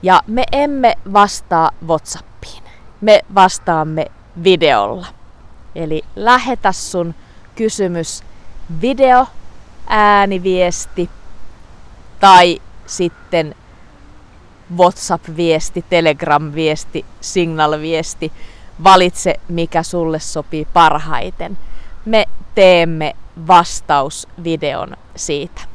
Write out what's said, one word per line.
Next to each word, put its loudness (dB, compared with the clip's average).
Ja 4
me -2
emme 0
vastaa 2
WhatsAppiin. -8
Me 6
vastaamme 0
videolla. 2
Eli -6
lähetä 0
sun -6
kysymys -4
video, 4
ääniviesti 0
tai 8
sitten -4
WhatsApp-viesti, 0
Telegram-viesti, 0
Signal-viesti. -2
Valitse, 4
mikä -2
sulle -4
sopii -8
parhaiten. 0
Me 2
teemme 4
vastausvideon 0
siitä. -6